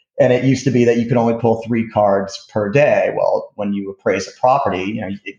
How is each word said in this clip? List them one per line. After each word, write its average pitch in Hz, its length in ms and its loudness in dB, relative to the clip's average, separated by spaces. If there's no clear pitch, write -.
And 123 140 4
it 123 100 0
used 131 220 0
to 135 60 0
be 120 120 4
that 117 140 4
you 117 100 0
could 120 80 0
only 117 240 0
pull 113 260 0
three 113 240 -2
cards 98 600 0
per 104 180 -2
day. 107 460 2
Well, - 400 -2
when 101 160 -4
you 98 180 -6
appraise 98 380 -4
a - 100 -20
property, 104 460 0
you 110 160 -6
know, 95 80 -8
you, 101 120 -10